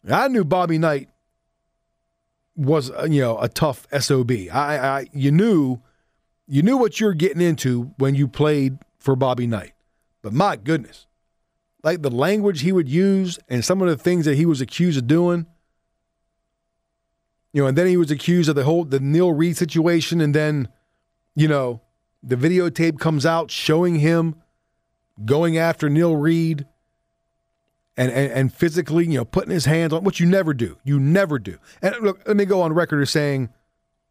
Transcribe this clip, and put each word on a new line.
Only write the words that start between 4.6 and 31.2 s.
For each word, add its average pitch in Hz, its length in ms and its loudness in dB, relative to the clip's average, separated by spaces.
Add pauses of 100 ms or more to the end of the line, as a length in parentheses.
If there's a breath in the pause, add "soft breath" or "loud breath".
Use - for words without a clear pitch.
I, 127 140 -12
you 139 180 0
knew, 156 480 2 (640)
you 143 160 0
knew 240 140 4
what 240 240 0
you're 214 140 2
getting 165 280 -2
into 131 560 -2
when 135 180 0
you 139 120 0
played 139 520 0 (200)
for 135 160 0
Bobby 127 320 -2
Knight. 110 280 -6 (460)
But 101 120 -10
my 170 240 0
goodness, 127 500 -6 (760)
like, 160 180 -2
the 139 100 -2
language 185 520 0
he 185 100 0
would 160 160 0
use 185 580 0
and 123 160 -2
some 190 180 0
of 180 60 2
the 160 80 0
things 175 300 0
that 147 100 2
he 160 100 2
was 151 140 2
accused 151 380 -2
of 120 100 -4
doing, 170 380 2 (2000)
you 143 100 0
know, 135 80 2
and 131 80 0
then 180 100 2
he 180 80 4
was 165 160 2
accused 165 380 2
of 151 60 0
the 139 100 0
whole, 170 180 2
the 135 160 -2
Neil 160 320 2
Reed 160 240 0
situation, 170 640 0
and 147 160 2
then, 151 320 0 (680)
you 151 120 2
know, 131 320 -2 (420)
the 131 140 -2
videotape 165 640 0
comes 156 260 0
out 165 240 0
showing 165 500 0
him 165 360 2 (880)
going 160 340 0
after 160 320 -2
Neil 160 280 2
Reed 160 480 -2 (1300)
and, 127 160 -2
and, 135 220 -2
and 135 200 0
physically, 170 520 0
you 165 80 -2
know, 120 100 -2
putting - 280 -4
his 165 120 -2
hands 160 300 0
on, 165 100 -2
what 196 160 -2
you 170 60 2
never 175 280 2
do. 117 300 -6
You 139 160 0
never 151 400 2